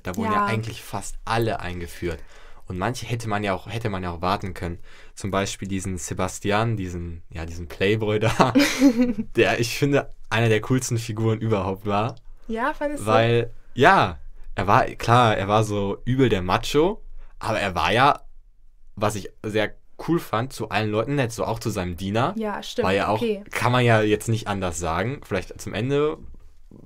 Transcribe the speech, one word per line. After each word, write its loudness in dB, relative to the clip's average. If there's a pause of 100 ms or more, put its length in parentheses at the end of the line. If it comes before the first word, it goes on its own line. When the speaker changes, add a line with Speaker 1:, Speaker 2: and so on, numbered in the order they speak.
Speaker 1:
da -6
wurden 0
ja 4
Speaker 2:
Ja. 2
Speaker 1:
eigentlich -4
fast -6
alle 0
eingeführt. -6 (480)
Und -8
manche -4
hätte -4
man -2
ja 0
auch, -8
hätte -4
man -4
ja -4
auch -8
warten -2
können. -6 (360)
Zum -6
Beispiel -2
diesen -4
Sebastian, -2
diesen, -8
ja, -8
diesen -10
Playboy 2
da, 2 (380)
Speaker 2:
<laughs> 0
Speaker 1:
der, 4
ich 0
finde, 2 (160)
einer 4
der 4
coolsten 0
Figuren 0
überhaupt 0
war. 0 (340)
Speaker 2:
Ja, -2
fandest -2
du? -4
Speaker 1:
Weil, 4 (240)
ja, 6 (360)
er -2
war, 6
klar, 4
er -2
war 4
so -2
übel 4
der 2
Macho, 2 (360)
aber -2
er -2
war 2
ja, 4 (760)
was 0
ich -8 (140)
sehr 0 (340)
cool 4
fand, -2
zu -6
allen 0
Leuten 0
nett, 0
so -2
auch -4
zu -4
seinem -4
Diener. 0
Speaker 2:
Ja, -6
stimmt, -4
Speaker 1:
War 4
ja 2
auch, 0
Speaker 2:
okay. -2
Speaker 1:
kann 0
man 4
ja 6
jetzt 2
nicht -2
anders -2
sagen. -2
Vielleicht -6
zum -10
Ende 0 (680)